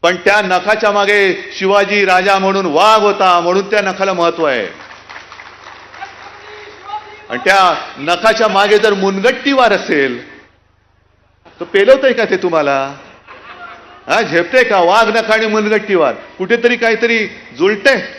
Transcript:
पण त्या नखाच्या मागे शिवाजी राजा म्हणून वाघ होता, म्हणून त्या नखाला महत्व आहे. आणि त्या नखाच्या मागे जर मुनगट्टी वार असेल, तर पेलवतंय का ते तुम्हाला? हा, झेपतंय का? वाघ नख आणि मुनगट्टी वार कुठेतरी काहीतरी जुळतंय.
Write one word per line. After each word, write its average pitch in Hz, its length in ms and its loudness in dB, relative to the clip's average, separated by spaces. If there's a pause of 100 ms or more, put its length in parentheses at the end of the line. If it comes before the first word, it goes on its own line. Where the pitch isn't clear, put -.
पण 180 100 2
त्या 196 260 2
नखाच्या 202 500 0
मागे 202 680 0
शिवाजी 196 460 2
राजा 190 340 2
म्हणून 190 260 -2
वाघ 202 360 4
होता, 202 380 2
म्हणून 190 300 -2
त्या 214 120 0
नखाला 190 320 -4
महत्व 170 300 -2
आहे. 123 240 -2 (2500)
आणि 120 160 -8
त्या 185 300 4 (220)
नखाच्या 208 500 0
मागे 202 300 2
जर 208 160 2
मुनगट्टी 196 600 -2
वार 247 180 4
असेल, 135 680 -4 (1200)
तर 175 40 -8
पेलवतंय 240 500 2
का 226 120 -2
ते 185 120 -2
तुम्हाला? 143 560 -2 (1120)
हा, 196 140 0
झेपतंय 175 420 0
का? 202 160 2
वाघ 214 380 2
नख 220 140 -2
आणि 220 160 0
मुनगट्टी 214 480 -2
वार 143 180 2
कुठेतरी 233 600 -2
काहीतरी 226 520 -2 (300)
जुळतंय. 202 440 0 (160)